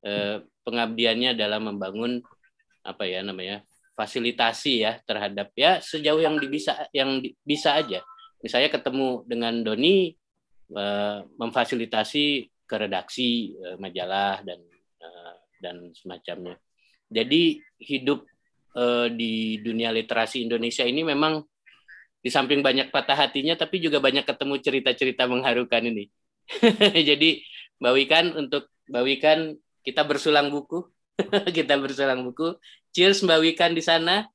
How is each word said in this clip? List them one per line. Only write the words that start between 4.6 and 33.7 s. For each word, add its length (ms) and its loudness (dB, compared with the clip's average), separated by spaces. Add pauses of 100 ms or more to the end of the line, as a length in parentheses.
ya 240 0
terhadap 480 -6
ya 240 4
sejauh 400 0
yang 240 2
dibisa-, 480 -4
yang 320 -2
di-, 240 -12
bisa 320 0
aja. 240 -4 (400)
Misalnya 320 0
ketemu 560 -2
dengan 320 -2
Doni, 480 2 (640)
eh, 440 -4 (200)
memfasilitasi 880 -2 (400)
ke 160 -8
redaksi, 720 -2
eh, 240 -14
majalah 640 -4
dan, 160 -12 (480)
eh, 300 -20 (260)
dan 140 -12 (180)
semacamnya. 640 -14 (560)
Jadi 480 2 (160)
hidup, 480 -2 (480)
eh, 400 2
di 480 -4
dunia 320 -2
literasi 560 -2
Indonesia 320 -2
ini 240 0
memang 400 0 (760)
di 120 -4
samping 320 2
banyak 240 2
patah 280 0
hatinya, 360 0
tapi 240 -2
juga 240 0
banyak 240 2
ketemu 320 -2
cerita-cerita 720 0
mengharukan 560 0
ini. 240 -4 (400)
<laughs> 600 4
Jadi 360 4 (320)
Mbak 240 4
Wikan, 320 4
untuk 320 -4 (240)
Mbak 160 0
Wikan, 340 4 (420)
kita 240 -2
bersulang 480 2
buku. 320 -6 (320)
<laughs> 400 -2
Kita 200 2
bersulang 440 -2
buku. 360 -6 (360)
Cheers 320 4
Mbak 160 6
Wikan 320 2